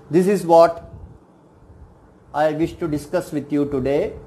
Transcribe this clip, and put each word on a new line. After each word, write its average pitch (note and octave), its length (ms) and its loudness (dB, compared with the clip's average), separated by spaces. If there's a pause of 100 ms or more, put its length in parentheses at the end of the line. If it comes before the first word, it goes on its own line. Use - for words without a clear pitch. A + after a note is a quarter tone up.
This F3+ 180 2
is G3 180 0
what E3 460 4 (1400)
I D3+ 180 2
wish D#3 220 -2
to F3 140 -6
discuss D3+ 440 -4
with C#3+ 200 -6
you C#3+ 180 0
today. C#3+ 440 -2 (140)